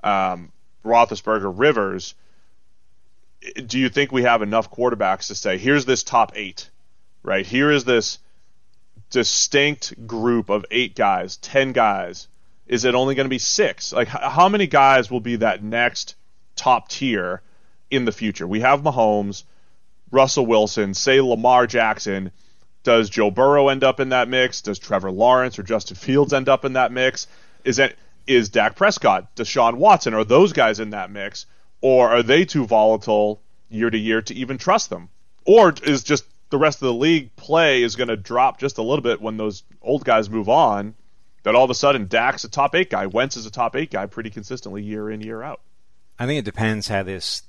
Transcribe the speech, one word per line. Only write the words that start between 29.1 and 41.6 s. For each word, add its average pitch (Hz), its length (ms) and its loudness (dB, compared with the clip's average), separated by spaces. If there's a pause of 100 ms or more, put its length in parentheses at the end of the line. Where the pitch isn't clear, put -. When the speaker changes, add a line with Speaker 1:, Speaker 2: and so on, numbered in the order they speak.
Speaker 1:
Deshaun 117 400 0
Watson, 170 380 4
are 110 100 0
those 151 280 4
guys 110 280 0
in 107 100 -8
that 101 200 -10
mix? 101 360 -12 (340)
Or 127 280 4
are 117 140 4
they 139 220 4
too 143 220 -2
volatile 107 760 2 (280)
year 113 220 -2
to 110 80 -2
year 110 240 0
to - 120 -14
even 127 240 -8
trust - 320 -2
them? 87 180 -12 (360)
Or 190 380 8
is 143 200 0
just 143 220 0 (260)
the 147 80 -2
rest 151 220 0
of 135 60 -4
the 120 80 0
league 143 420 0
play 147 460 2
is 110 140 -2
gonna 117 200 -4
drop 120 420 0
just 139 200 -6
a 113 40 -6
little 131 200 -2
bit 113 180 -2
when 110 160 -6
those 107 260 -6 (200)
old 131 220 -2
guys 110 260 2
move 110 180 -4
on, 110 460 0 (480)
that 110 120 0
all 127 100 6